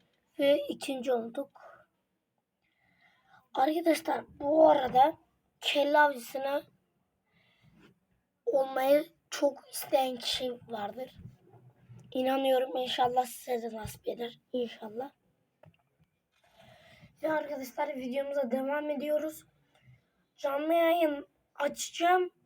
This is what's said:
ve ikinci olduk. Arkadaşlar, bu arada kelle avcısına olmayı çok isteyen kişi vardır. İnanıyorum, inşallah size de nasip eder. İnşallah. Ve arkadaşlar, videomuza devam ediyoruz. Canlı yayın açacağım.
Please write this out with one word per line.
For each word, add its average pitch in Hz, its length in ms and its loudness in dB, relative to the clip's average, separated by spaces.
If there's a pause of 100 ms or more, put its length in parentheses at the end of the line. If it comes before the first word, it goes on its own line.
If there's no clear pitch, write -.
(400)
ve 285 200 4 (100)
ikinci 262 440 -4
olduk. 233 480 -6 (1900)
Arkadaşlar, 302 840 0
bu 311 300 6
arada 277 480 4 (440)
kelle 294 380 2
avcısına 277 640 0 (1800)
olmayı 269 680 2 (160)
çok - 420 -2
isteyen 262 460 -2
kişi 254 340 -6 (160)
vardır. 226 480 -10 (960)
İnanıyorum, 262 640 0
inşallah 247 480 0
size 240 360 -6
de 226 140 -8
nasip - 320 -14
eder. 233 320 -8 (120)
İnşallah. 233 600 -8 (2000)
Ve 311 80 0
arkadaşlar, 294 640 -4
videomuza 269 560 -4
devam 277 380 -2
ediyoruz. 302 540 -4 (960)
Canlı 294 360 -2
yayın 330 600 2 (220)
açacağım. 349 760 0 (140)